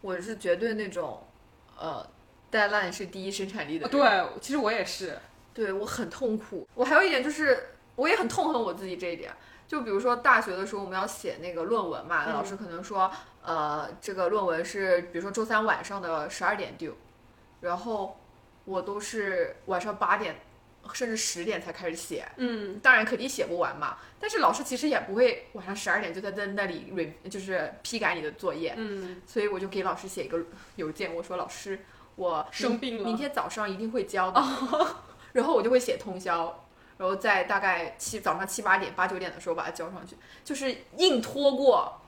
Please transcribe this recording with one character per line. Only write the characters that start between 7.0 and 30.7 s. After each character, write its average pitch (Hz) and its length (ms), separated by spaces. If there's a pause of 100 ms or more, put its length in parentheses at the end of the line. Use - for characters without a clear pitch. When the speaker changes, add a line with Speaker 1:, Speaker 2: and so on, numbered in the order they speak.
Speaker 1:
一 392 60
点 269 160
就 302 60
是， 285 400 (260)
我 285 120
也 381 60
很 240 140
痛 320 240
恨 240 100
我 180 120
自 196 120
己 180 100
这 180 100
一 170 100
点。 - 160 (340)
就 294 160
比 226 80
如 196 100
说 240 160
大 240 240
学 202 160
的 190 80
时 202 100
候 202 80
我 185 60
们 190 100
要 202 80
写 196 360
那 180 100
个 165 120
论 185 260
文 - 160
嘛， 160 200
Speaker 2:
嗯。 160 60
Speaker 1:
老 - 120
师 196 120
可 214 80
能 175 180
说， 190 280 (320)
呃， 151 460 (120)
这 196 140
个 185 140
论 202 180
文 170 180
是 185 380 (100)
比 170 60
如 - 20
说 196 100
周 220 140
三 220 200
晚 175 200
上 196 160
的 165 300
十 - 140
二 208 120
点 196 220
due， 156 140 (680)
然 175 180
后 214 400 (460)
我 190 160
都 202 200
是 196 560 (100)
晚 180 120
上 208 180
八 196 200
点 180 200 (580)
甚 240 160
至 220 40
十 175 300
点 180 160
才 170 100
开 170 200
始 160 40
写。 - 320 (100)
Speaker 2:
嗯。 214 440
Speaker 1:
当 262 140
然 220 100
肯 233 140
定 254 100
写 - 160
不 170 140
完 139 200
嘛， 147 200 (200)
但 427 120
是 440 80
老 294 120
师 269 140
其 262 100
实 285 140
也 262 120
不 196 140
会 233 380
晚 185 140
上 196 100
十 208 140
二 202 100
点 175 140
就 185 60
在， 202 100
在 202 160
那 196 180
里 180 300
re-， 165 340
就 196 100
是 185 440
批 233 160
改 175 160
你 160 80
的 151 100
作 170 220
业。 160 200
Speaker 2:
嗯。 196 520
Speaker 1:
所 214 160
以 208 60
我 190 120
就 190 80
给 190 140
老 180 120
师 185 140
写 - 160
一 - 40
个 165 100 (380)